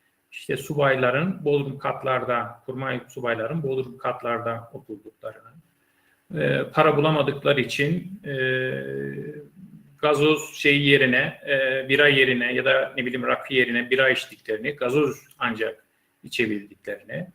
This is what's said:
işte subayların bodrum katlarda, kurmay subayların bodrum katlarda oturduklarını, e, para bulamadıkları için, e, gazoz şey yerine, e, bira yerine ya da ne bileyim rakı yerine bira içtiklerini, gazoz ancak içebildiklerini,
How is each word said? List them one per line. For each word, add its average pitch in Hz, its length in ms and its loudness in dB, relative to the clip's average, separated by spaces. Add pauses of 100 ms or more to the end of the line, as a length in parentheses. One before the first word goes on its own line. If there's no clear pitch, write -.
(300)
işte - 260 -8
subayların 139 880 0
bodrum 139 340 0
katlarda, 123 880 -4
kurmay 131 420 -6
subayların 120 540 -4
bodrum 131 360 -4
katlarda 117 720 -4
oturduklarını, 113 800 -16 (840)
e, 139 280 0 (100)
para 156 240 4
bulamadıkları 143 640 2
için, 156 640 -2
e, 143 100 -8 (1600)
gazoz 151 560 2
şey 143 280 4
yerine, 139 680 4
e, 135 400 -2
bira 147 200 6
yerine 127 460 4
ya 127 100 0
da 135 320 2
ne 127 100 -2
bileyim 123 200 -4
rakı 127 280 -2
yerine 120 360 2
bira 131 200 4
içtiklerini, 117 640 -4
gazoz 135 440 0 (220)
ancak 113 480 -4 (360)
içebildiklerini, 107 1120 -6